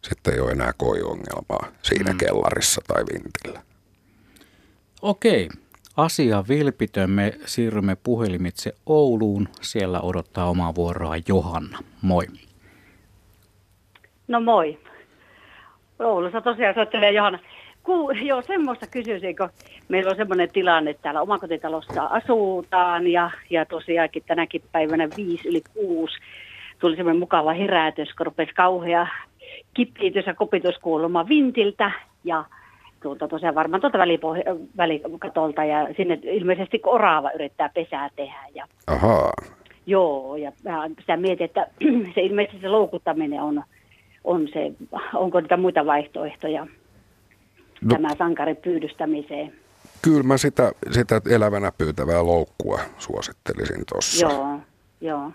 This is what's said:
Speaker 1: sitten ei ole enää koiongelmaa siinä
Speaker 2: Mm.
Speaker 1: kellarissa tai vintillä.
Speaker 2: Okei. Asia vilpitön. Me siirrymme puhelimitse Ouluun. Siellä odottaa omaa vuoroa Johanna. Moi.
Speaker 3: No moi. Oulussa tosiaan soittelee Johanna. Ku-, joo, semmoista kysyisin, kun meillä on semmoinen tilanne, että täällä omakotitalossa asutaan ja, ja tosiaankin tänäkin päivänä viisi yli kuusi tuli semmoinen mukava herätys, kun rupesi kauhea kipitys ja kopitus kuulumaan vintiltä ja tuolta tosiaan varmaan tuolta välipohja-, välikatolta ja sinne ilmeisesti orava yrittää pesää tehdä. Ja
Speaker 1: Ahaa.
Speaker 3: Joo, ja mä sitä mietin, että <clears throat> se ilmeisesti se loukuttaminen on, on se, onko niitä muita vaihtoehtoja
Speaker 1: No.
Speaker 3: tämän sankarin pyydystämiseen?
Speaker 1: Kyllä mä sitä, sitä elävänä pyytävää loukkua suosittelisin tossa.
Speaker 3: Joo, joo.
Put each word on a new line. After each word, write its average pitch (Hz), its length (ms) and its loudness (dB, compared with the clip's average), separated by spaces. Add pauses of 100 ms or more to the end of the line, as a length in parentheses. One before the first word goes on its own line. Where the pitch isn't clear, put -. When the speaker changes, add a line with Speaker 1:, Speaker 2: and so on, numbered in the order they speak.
Speaker 1:
sitten - 240 -2
ei 62 60 0
ole 62 120 0
enää 60 260 -2
koiongelmaa 50 880 -4 (140)
siinä - 300 0
Speaker 2:
Mm. 92 60 -2
Speaker 1:
kellarissa - 720 0
tai - 160 0 (100)
vintillä. - 480 -12 (1400)
Speaker 2:
Okei. 190 480 2 (480)
Asia 131 520 4
vilpitön. 127 600 0
Me 101 240 2 (120)
siirrymme 107 580 0
puhelimitse 95 680 -2 (120)
Ouluun. 110 640 4 (120)
Siellä 92 400 -2
odottaa 90 480 -2
omaa 85 260 0
vuoroa 85 400 -2 (120)
Johanna. 85 520 0 (220)
Moi. 90 260 2 (2000)
Speaker 3:
No 240 120 0
moi. 196 380 4 (1200)
Oulussa 208 420 0
tosiaan 220 340 0
soittelee 214 360 4
Johanna. 208 280 2 (440)
Ku-, 330 280 2
joo, 262 300 0
semmoista 277 460 -2
kysyisin, 208 480 -6
kun 180 140 -2 (380)
meillä 185 220 2
on 190 80 0
semmoinen 185 360 0
tilanne, 165 380 4
että - 120 -12
täällä 151 180 -2
omakotitalossa 160 840 -4
asutaan 180 1040 0
ja, 170 240 2 (180)
ja 160 160 0
tosiaankin 165 640 -2
tänäkin 165 440 -2
päivänä 160 360 0 (100)
viisi 175 300 -4
yli 165 140 0 (120)
kuusi 170 400 -2 (680)
tuli 165 160 2
semmoinen 170 240 2
mukava 165 340 2
herätys, 165 640 0
kun 165 80 -2
rupesi - 280 -4
kauhea 175 540 2 (680)
kipitys 196 520 0
ja 185 80 -4
kopitus 180 480 0
kuulumaan 170 480 0
vintiltä 226 640 2 (320)
ja 160 220 -2 (580)
tuolta 143 240 -6
tosiaan 160 280 -4
varmaan 160 260 0
tuolta 277 160 0
välipohja-, 170 580 0 (220)
välikatolta 160 880 -2
ja 151 220 0 (100)
sinne 175 260 0
ilmeisesti 180 600 -2
orava 175 460 4
yrittää 151 420 -4
pesää 147 420 -6
tehdä. 139 300 -12 (100)
Ja - 120 -14 (200)
Speaker 1:
Ahaa. 82 440 2 (540)
Speaker 3:
Joo, 147 500 0
ja 147 160 -8 (120)
mä 160 260 -6 (100)
sitä 165 180 -2
mietin, 180 280 0
että 180 220 -2 (220)
<clears throat> 220 260 2
se 185 60 2
ilmeisesti 202 400 0
se 190 80 -6
loukuttaminen 160 720 0
on, 147 220 -4 (600)
on 165 300 0
se, 151 180 -4 (420)
onko 180 260 2
niitä 175 180 2
muita 175 280 2
vaihtoehtoja 151 840 -4 (1120)
Speaker 1:
No. 110 140 4
Speaker 3:
tämän 147 220 -2
sankarin 160 400 -2
pyydystämiseen? 156 960 -6 (480)
Speaker 1:
Kyllä 151 220 6
mä 135 140 4
sitä, 127 340 4 (200)
sitä 113 380 4
elävänä 104 480 4
pyytävää 78 460 0
loukkua 78 560 0 (180)
suosittelisin - 880 -8 (100)
tossa. - 340 2
Speaker 3:
Joo, 143 320 -2 (420)
joo. 151 340 -6